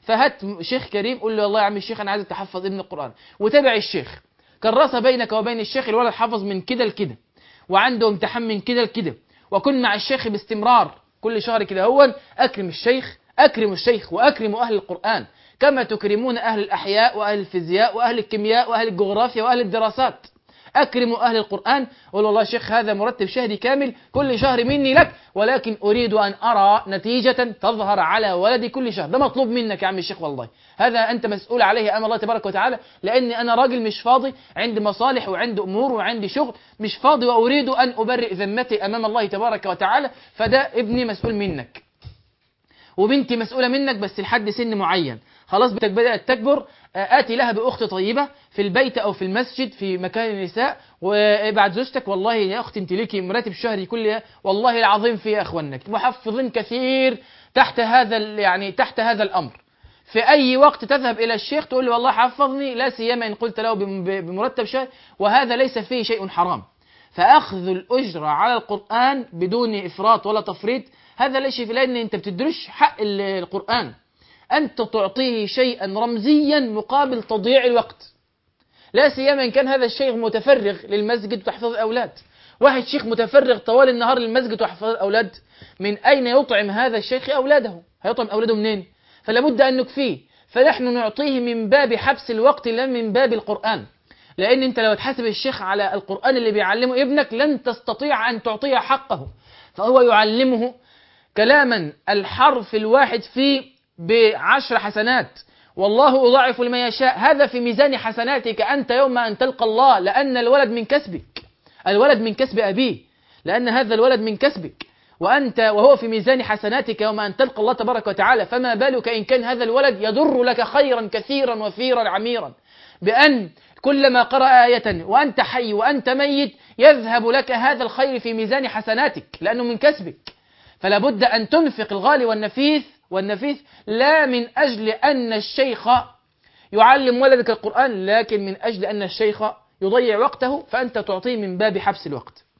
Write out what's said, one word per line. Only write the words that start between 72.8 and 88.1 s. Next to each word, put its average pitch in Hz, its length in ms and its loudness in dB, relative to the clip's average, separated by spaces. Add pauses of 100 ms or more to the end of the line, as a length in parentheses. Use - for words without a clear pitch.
ال-، 202 200 -4
القرآن، 190 720 -6 (580)
أنت 277 300 -2
تعطيه 220 640 -2
شيئاً 240 400 -2
رمزياً 240 760 0
مقابل 247 640 -2
تضييع 233 420 2
الوقت، - 480 -2 (800)
لا 277 160 6
سيما 269 340 0
إن 240 80 -2
كان 262 160 2
هذا 269 180 0
الشيخ 240 300 -2
متفرغ 220 600 0 (140)
للمسجد 208 520 -2
وتحفظ 202 240 -8
الأولاد. 226 460 -4 (500)
واحد 262 220 4
شيخ 262 220 -4
متفرغ 233 520 2
طوال 254 320 4
النهار 240 300 0
للمسجد 233 340 -2
وتحفظ 202 300 -6
الأولاد، 214 480 -2 (480)
من 202 180 -4
أين 262 300 2
يطعم 240 420 2
هذا 226 280 0
الشيخ 254 320 -4
أولاده؟ 262 520 2 (220)
هيطعم 226 240 -2